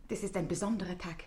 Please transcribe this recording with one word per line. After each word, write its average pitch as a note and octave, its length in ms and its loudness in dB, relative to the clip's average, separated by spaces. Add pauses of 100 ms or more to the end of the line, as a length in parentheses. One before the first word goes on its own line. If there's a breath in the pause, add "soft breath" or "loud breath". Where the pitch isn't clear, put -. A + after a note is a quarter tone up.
das - 160 -2
ist F#3+ 120 0
ein E3 120 4
besonderer F3+ 500 2
Tag. E3+ 300 -6